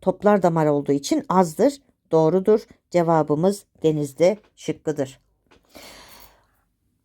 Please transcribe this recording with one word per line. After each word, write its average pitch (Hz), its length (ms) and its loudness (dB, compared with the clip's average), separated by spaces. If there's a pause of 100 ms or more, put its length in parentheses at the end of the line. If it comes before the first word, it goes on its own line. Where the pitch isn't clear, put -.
toplar 190 420 0
damar 165 240 0
olduğu 143 260 0
için 285 360 -4
azdır. 185 540 0 (280)
Doğrudur. 185 500 2 (300)
Cevabımız 165 760 0 (180)
Denizli 156 560 0 (180)
şıkkıdır. 143 640 -8 (1800)